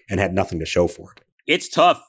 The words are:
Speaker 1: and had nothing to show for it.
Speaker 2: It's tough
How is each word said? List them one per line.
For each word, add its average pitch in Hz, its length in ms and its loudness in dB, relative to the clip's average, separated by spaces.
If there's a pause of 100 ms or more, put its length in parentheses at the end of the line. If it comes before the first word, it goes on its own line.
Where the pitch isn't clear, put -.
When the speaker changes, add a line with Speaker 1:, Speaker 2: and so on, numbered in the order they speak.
(100)
Speaker 1:
and 98 120 -2
had 90 120 -2
nothing 90 260 -2
to 80 60 -8
show 87 220 0
for - 240 -14
it. - 140 -20 (200)
Speaker 2:
It's 143 240 -2
tough 165 400 2